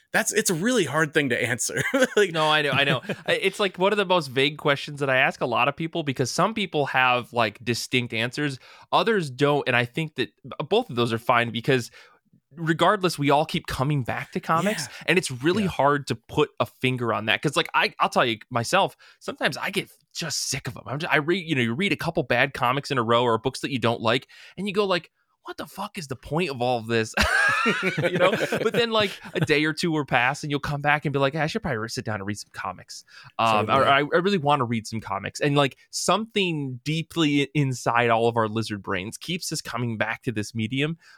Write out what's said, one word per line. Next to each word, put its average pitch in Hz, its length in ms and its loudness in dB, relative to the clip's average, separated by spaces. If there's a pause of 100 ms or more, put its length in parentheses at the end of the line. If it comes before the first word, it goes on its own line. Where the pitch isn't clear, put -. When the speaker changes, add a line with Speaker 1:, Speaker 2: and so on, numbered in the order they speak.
(140)
Speaker 1:
that's, 214 200 0
it's 214 160 2
a 196 60 2
really 208 300 2
hard 147 280 0
thing 143 160 2
to 117 140 0
answer. 120 440 -2
<laughs> 262 300 2
Like 196 140 4
Speaker 2:
No, 156 180 2
I 151 140 4
know, 143 80 0
I 135 140 2
know. 135 160 0 (120)
Speaker 3:
<laughs> - 140 -16
Speaker 2:
I, 170 60 2
it's, 180 260 0
like, 196 180 0
one 190 160 4
of 208 40 0
the 202 80 2
most 175 240 2
vague 139 280 0
questions 143 440 -2
that 139 80 0
I 131 80 4
ask 143 240 2
a 165 40 0
lot 120 220 2
of 143 80 0
people, 160 280 -4
because 135 280 -2
some 196 240 0
people 156 320 0
have, 123 460 2
like, 110 300 0
distinct 120 500 -2
answers, 127 460 -4 (320)
others 180 380 2
don't, 143 380 2
and 123 80 2
I 120 100 4
think - 300 -6
that 117 140 -2 (140)
b-, 135 260 -10
both 233 200 0
of 135 60 -10
those 117 180 2
are 113 60 0
fine, 117 320 2
because 120 400 0 (680)
regardless, 170 640 2
we 143 120 2
all 147 140 4
keep - 220 -4
coming 139 360 -2
back 120 300 -6
to 190 60 -4
comics, 170 500 -2
Speaker 1:
Yeah. - 60 -18 (120)
Speaker 2:
and 170 100 4
it's 175 140 -2
really 165 320 0
Speaker 3:
Yeah. 185 60 0
Speaker 2:
hard 139 380 2
to 123 80 -2
put - 440 0
a 123 60 0
finger 123 480 -2
on 107 120 -2
that, 107 160 2
'cause, 143 160 -2
like, 165 160 0
I, 160 260 0
I'll 175 100 2
tell 165 160 2
you 113 120 0 (120)
myself, 135 460 0 (240)
sometimes 285 380 -4
I 247 140 -6
get 196 200 -4 (240)
just - 340 -6
sick - 180 -6
of 120 100 -10
'em. - 100 -16
I'm 127 120 -6
ju-, 165 120 -8
I 139 60 6
read, 160 300 -2
you 160 80 -2
know, 127 60 2
you 117 120 0
read 175 180 0
a - 60 -2
couple 160 260 -2
bad 127 300 0
comics 131 380 -2
in 135 60 -4
a 120 60 2
row 117 200 4
or 113 140 2
books 131 240 -4
that - 100 -6
you 131 80 -2
don't 117 220 0
like, 113 260 0 (300)
and 190 100 -6
you 196 60 -4
go, 208 120 0
like, 180 260 -2 (320)
"What 359 140 -14
the 196 100 -14
fuck 202 320 -12
is 147 80 -10
the 131 80 -8
point 160 360 -4
of 127 100 -8
all 123 180 0
of 110 80 -12
this?" 113 300 0
<laughs> - 80 4 (760)
You 175 160 0
know? 180 120 4
Speaker 1:
<laughs> - 200 -2 (120)
Speaker 2:
But 226 100 -2
then, 233 180 0
like, 214 200 0 (220)
a 180 60 -2
day 151 260 2
or 156 80 0
two 170 180 -2
will 151 140 0
pass, 131 380 0
and 151 80 -6
you'll 143 80 0
come 147 220 -6
back 147 240 2
and 143 80 -2
be 139 60 0
like, 139 140 2
"Hey, 151 80 -4
I 147 60 0
should 220 160 -6
probably 139 160 -2
re-, 113 100 -6
sit - 160 -8
down 110 100 -4
and 98 120 -6
read 104 120 -4
some - 140 -16
comics." - 500 -10 (360)
Um, 110 280 4
Speaker 1:
Totally. 123 120 4
Speaker 2:
or, 131 80 4
"I, 139 120 6
I 147 200 2
really 196 180 2
wanna 143 280 2
read 113 220 -2
some 113 140 -8
comics." 98 400 -8
And, 143 160 2
like, 139 200 2 (140)
something 175 920 -2
deeply 156 600 0
i-, - 120 -2
inside 123 560 2
all 113 160 4
of 113 100 0
our 110 100 4
lizard 107 360 -4
brains 98 340 -4
keeps - 340 -8
us 160 100 -6
coming 117 360 -4
back 110 260 -4
to 127 80 -4
this 107 240 -6
medium. 135 420 -2 (200)